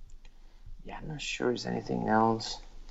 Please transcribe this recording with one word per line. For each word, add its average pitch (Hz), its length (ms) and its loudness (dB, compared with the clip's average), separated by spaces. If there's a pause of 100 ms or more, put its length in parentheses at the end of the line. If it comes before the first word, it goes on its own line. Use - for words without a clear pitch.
(840)
yeah, - 160 -10
I'm - 60 -8
not 151 140 -6
sure - 260 0
there's 117 180 2
anything 120 420 0
else. 113 520 4 (320)